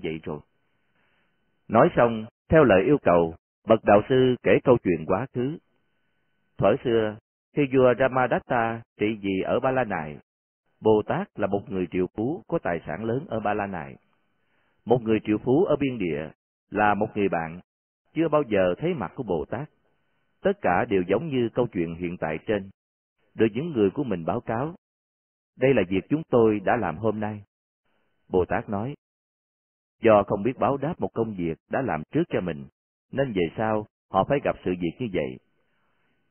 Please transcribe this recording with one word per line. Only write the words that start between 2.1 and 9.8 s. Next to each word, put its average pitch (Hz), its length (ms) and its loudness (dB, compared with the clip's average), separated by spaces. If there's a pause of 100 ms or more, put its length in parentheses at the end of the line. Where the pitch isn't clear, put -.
theo 160 140 6
lời 98 220 6
yêu 143 120 4
cầu, 85 380 2 (320)
bậc 110 160 4
đạo 104 260 6
sư 127 340 4
kể 90 80 4 (120)
câu 123 200 6
chuyện 80 220 0
quá 95 280 -2
khứ. 135 240 -4 (1000)
Thuở 104 260 4
xưa, 113 340 0 (380)
khi 147 60 0 (120)
vua 127 260 6
Ramadatta 123 800 0 (180)
trị 107 220 -2
vì 95 240 -2
ở 104 140 0
Ba 131 120 -2
La 131 120 0